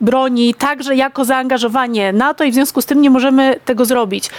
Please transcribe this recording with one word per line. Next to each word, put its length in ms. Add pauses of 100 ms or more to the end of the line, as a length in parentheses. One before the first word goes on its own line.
broni 540
także 420
jako 280
zaangażowanie 880
nato 320
i 60
w 40
związku 280
z 40
tym 160
nie 80
możemy 540
tego 200
zrobić. 540